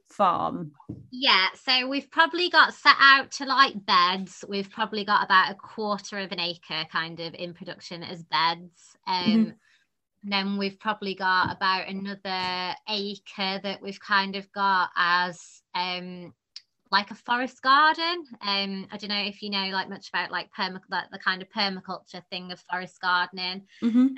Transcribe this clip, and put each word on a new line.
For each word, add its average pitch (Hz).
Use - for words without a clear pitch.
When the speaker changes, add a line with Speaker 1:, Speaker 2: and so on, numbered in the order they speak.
Speaker 1:
farm? 165
Speaker 2:
Yeah, 233
so 254
we've 277
probably 330
got 277
set -
out 269
to, 277
like, 262
beds. 185
We've 196
probably 214
got 196
about 185
a 196
quarter 208
of 190
an 180
acre 165
kind 165
of 165
in 175
production 170
as 170
beds. 170
Um, 185
Speaker 1:
Mm-hmm. -
Speaker 2:
then 196
we've 196
probably 208
got 185
about 190
another 185
acre 202
that 196
we've 196
kind 196
of 196
got 196
as, 180
um, 180
like 202
a 208
forest 247
garden. 311
Um, 196
I 208
don't 202
know 202
if 202
you 208
know, 196
like, 190
much 190
about, 175
like, 180
perma-, 185
like, 185
the 196
kind 185
of 190
permaculture 190
thing 180
of 175
forest 180
gardening. 185
Speaker 1:
Mm-hmm. 240